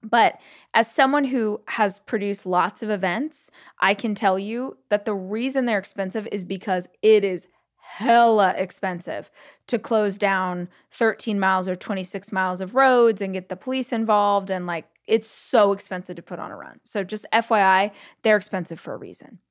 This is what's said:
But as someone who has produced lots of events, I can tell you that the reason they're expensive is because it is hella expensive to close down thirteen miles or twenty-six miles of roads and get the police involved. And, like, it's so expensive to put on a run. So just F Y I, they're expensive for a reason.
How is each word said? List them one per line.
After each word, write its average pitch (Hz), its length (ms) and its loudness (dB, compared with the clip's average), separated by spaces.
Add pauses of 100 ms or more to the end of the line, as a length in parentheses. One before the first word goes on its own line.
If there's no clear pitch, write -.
But 220 360 4 (340)
as 220 160 2
someone 277 360 2
who 226 420 -2
has 202 320 -2
produced 202 460 -4
lots 180 360 0
of 214 80 -6
events, 208 600 -4 (280)
I 196 140 2
can 208 220 -4
tell 190 240 2
you 233 380 -8 (120)
that 208 160 0
the 214 80 -2
reason 226 520 -4
they're 226 120 0
expensive 196 540 -6
is 196 120 -6
because 185 440 -4 (140)
it 214 220 6
is 185 240 -4 (300)
hella 226 800 4
expensive 180 760 -6 (380)
to 240 100 -2
close 208 400 0
down 185 520 -2 (220)
thirteen 220 480 0
miles 190 280 2
or 185 80 -2
twenty-six 190 560 -8
miles 185 300 -2
of 190 120 -10
roads 247 480 4
and 190 120 -4
get 185 160 -8
the 180 60 -6
police 262 360 -6
involved. 208 580 2
And, 180 160 -4
like, 170 220 -8 (180)
it's 220 220 0
so 208 440 2
expensive 185 440 -8
to - 60 -16
put - 180 -12
on - 120 -12
a - 40 -14
run. 69 280 -18
So 202 200 -4
just 208 280 -10
F 226 180 0
Y 214 120 4
I, 190 300 4 (320)
they're 214 140 4
expensive 180 420 -6
for - 140 -12
a 110 40 -10
reason. - 420 -18 (120)